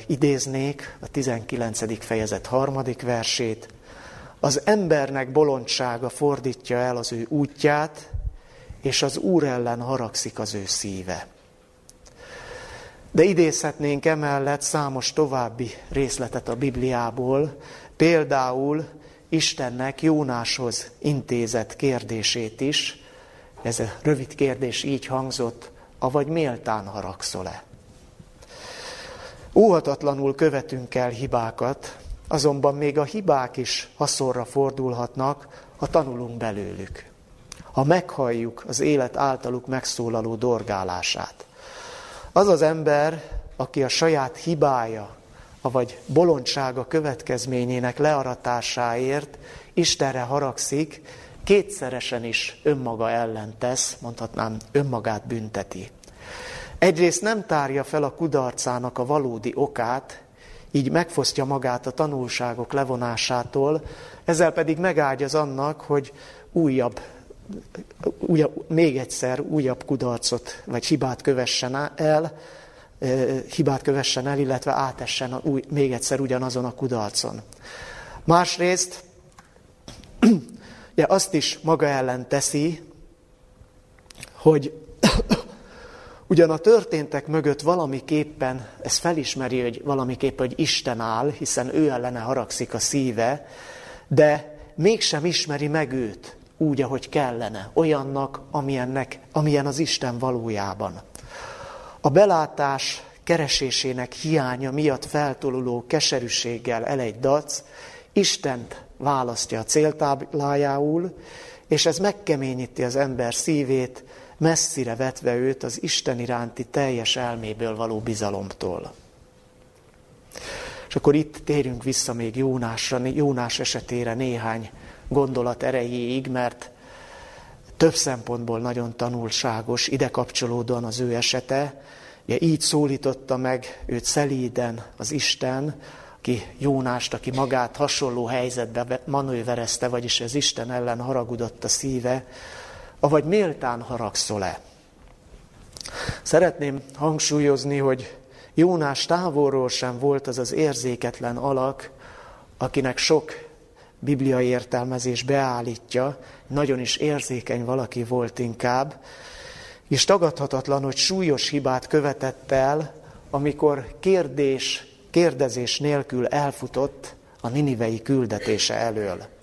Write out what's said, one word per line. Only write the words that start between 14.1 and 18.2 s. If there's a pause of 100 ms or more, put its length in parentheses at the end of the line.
számos
további (180)
részletet
a
Bibliából, (380)
például (440)